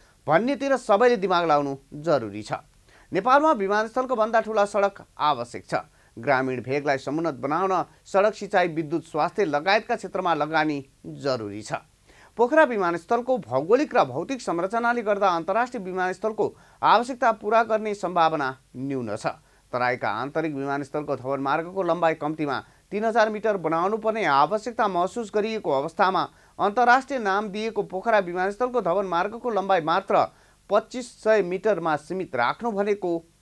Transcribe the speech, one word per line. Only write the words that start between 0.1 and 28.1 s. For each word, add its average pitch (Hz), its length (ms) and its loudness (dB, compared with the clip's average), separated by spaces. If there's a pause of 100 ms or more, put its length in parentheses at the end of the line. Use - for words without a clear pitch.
भन्नेतिर 254 520 2
सबैले 240 400 4
दिमाग 180 260 2
लाउनु 147 320 2 (160)
जरुरी 131 500 -2
छ। 131 100 -8 (600)
नेपालमा 262 400 4
विमानस्थलको 220 640 -2
भन्दा 220 240 2
ठुला 214 240 0
सडक 202 480 -2
आवश्यक 120 560 -2
छ। - 60 -6 (420)
ग्रामीण 131 460 0
भेगलाई 139 360 -2
समुन्नत 151 360 -4
बनाउन 151 380 -2 (320)
सडक, 208 300 2
सिँचाइ, 185 340 0
विद्युत, 156 360 -4
स्वास्थ्य 160 400 -2
लगायतका 190 520 0
क्षेत्रमा 185 380 -2
लगानी 151 500 -2 (200)
जरुरी 127 580 -6
छ। 127 100 -12 (680)
पोखरा 294 260 4
विमानस्थलको 233 760 0
भौगोलिक 180 560 2
र 196 100 6
भौतिक 180 360 -6
संरचनाले 226 640 -2
गर्दा 202 260 2
अन्तर्राष्ट्रिय 196 560 -2
विमानस्थलको 185 600 -4 (360)
आवश्यकता 226 500 4
पूरा 214 300 2
गर्ने 220 320 -2
सम्भावना 160 540 0 (280)
न्यून 127 400 -6
छ। 135 100 -6 (460)
तराईका 123 380 0
आन्तरिक 139 440 -4
विमानस्थलको 139 640 -4
धवन 135 240 -4
मार्गको 165 420 -2
लम्बाइ 170 320 2
कम्तीमा 151 440 -4 (300)
तिन 208 160 -4
हजार 220 260 4
मिटर 214 280 -2
बनाउनु 165 380 0
पर्ने 220 280 -2
आवश्यकता 202 640 2
महसुस 190 460 -2
गरिएको 208 380 -2
अवस्थामा 165 500 2 (360)
अन्तर्राष्ट्रिय 240 600 4
नाम 202 280 0
दिएको 208 360 -4
पोखरा 196 360 0